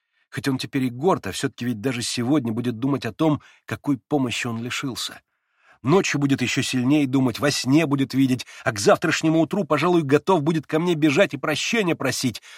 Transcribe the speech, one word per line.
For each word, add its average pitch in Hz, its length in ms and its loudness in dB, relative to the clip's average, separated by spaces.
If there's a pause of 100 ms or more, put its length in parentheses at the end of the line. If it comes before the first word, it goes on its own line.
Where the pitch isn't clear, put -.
(300)
Хоть - 180 -6
он 131 100 0
теперь 131 280 -4
и 127 40 -2
горд, 131 380 0
а 92 40 -6
все-таки - 340 -6
ведь 120 160 -4
даже 123 200 -4
сегодня 120 500 0
будет 117 280 -4
думать 135 260 -2
о 110 80 -8
том, 151 280 0 (240)
какой 135 320 -4
помощи 127 500 -4
он 113 140 -8
лишился. 123 600 -8 (640)
Ночью 147 360 2
будет 135 220 2
еще 123 220 0
сильнее 135 440 2
думать, 131 320 0
во 147 120 2
сне 143 340 2
будет 139 280 -2
видеть, 127 320 2 (200)
а - 60 0
к 107 80 -8
завтрашнему 160 600 2
утру, 180 240 0
пожалуй, 165 380 2
готов 147 400 2
будет 160 260 0
ко 156 120 0
мне 175 160 2
бежать 156 380 2
и 139 40 -8
прощения 156 580 -2
просить, 127 460 -4 (160)